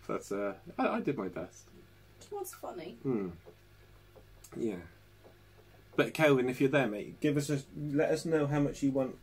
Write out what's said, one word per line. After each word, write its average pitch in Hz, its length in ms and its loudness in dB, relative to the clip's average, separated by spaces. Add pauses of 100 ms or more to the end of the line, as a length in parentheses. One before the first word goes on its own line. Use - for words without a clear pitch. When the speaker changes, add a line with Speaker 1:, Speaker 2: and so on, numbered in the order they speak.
Speaker 1:
but, 101 240 -4
uh, 101 220 -2 (240)
I, 262 100 0 (100)
I 226 40 -4
did 143 160 -2
my 98 100 -4
best. - 360 -10 (580)
Speaker 2:
It - 100 -16
was 403 220 -8
funny. - 500 -12
Speaker 1:
Hmm. 110 260 0 (1300)
Yeah. 107 200 -2 (1200)
But - 160 2
Kelvin, 139 340 6
if 127 140 -2
you're 131 80 6
there, 135 180 4
mate, 104 320 -8
give 151 180 2
us 143 120 0
a, 143 100 0 (320)
let 147 200 2
us 156 120 0
know 156 240 2
how 147 120 2
much - 240 2
you 139 80 4
want 131 320 0